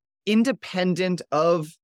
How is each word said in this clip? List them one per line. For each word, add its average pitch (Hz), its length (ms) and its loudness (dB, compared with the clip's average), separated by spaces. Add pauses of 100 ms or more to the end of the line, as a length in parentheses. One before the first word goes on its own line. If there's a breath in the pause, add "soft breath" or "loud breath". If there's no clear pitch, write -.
(280)
independent 185 1040 0
of 160 360 2 (160)